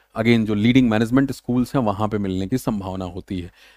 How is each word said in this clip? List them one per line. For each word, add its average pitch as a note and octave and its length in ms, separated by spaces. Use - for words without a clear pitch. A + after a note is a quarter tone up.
again A2+ 260
जो G#2+ 80
लीडिंग A#2+ 360
मैनेजमेंट A#2 420
स्कूल्स B2 440
हैं C3+ 80
वहाँ G#2 240
पे G#2 100
मिलने F#2+ 300
की B2+ 100
संभावना F#2+ 480
होती F#2 340
है। F2 120